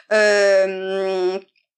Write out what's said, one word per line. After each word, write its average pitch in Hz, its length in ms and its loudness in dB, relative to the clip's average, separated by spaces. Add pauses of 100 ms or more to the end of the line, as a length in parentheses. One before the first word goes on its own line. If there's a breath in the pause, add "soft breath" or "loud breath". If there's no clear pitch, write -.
em, 190 1300 0 (380)